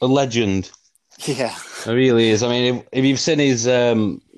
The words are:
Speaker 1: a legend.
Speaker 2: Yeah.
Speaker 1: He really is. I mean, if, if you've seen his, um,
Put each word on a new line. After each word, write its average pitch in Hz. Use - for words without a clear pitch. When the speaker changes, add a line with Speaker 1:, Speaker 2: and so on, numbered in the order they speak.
Speaker 1:
a 127
legend. 117
Speaker 2:
Yeah. 123
Speaker 1:
He 113
really 120
is. 107
I 123
mean, 123
if, -
if 131
you've 135
seen 156
his, 127
um, 120